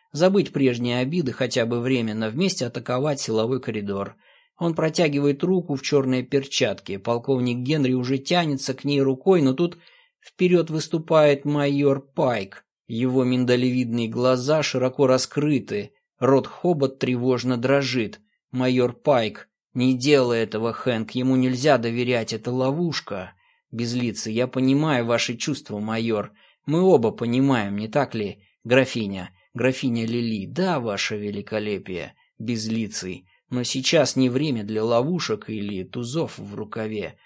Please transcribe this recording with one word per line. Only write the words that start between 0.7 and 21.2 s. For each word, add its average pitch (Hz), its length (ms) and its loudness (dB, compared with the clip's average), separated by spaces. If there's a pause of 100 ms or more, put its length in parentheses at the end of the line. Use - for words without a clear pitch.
обиды 135 340 -2
хотя 123 320 0
бы 120 160 -2
временно, 113 480 -2
вместе 147 380 -2
атаковать 131 540 -4
силовой 113 400 0
коридор». 101 560 -6 (420)
Он 170 160 -2
протягивает 147 680 0
руку 175 320 0
в 131 60 -6
чёрной 131 420 2
перчатке. 123 760 -2
Полковник 120 600 -2
Генри 127 360 0
уже 127 240 -2
тянется 143 560 0
к - 100 -20
ней 143 160 2
рукой, 135 400 4
но 131 140 4
тут 175 240 -2 (420)
вперёд 175 480 2
выступает 156 760 2
майор 143 560 2 (120)
Пайк. 117 520 -4 (200)
Его 127 380 0
миндалевидные 123 840 2
глаза 127 540 2
широко 131 440 0
раскрыты, 127 840 0 (260)
рот 131 280 4
Хобот 147 520 0
тревожно 123 580 0
дрожит. 127 640 0 (300)
«Майор 127 440 2
Пайк, 117 540 0 (260)
не 127 220 2
делай 123 440 4
этого, 110 320 -2
Хэнк, 113 400 -4
ему 131 240 2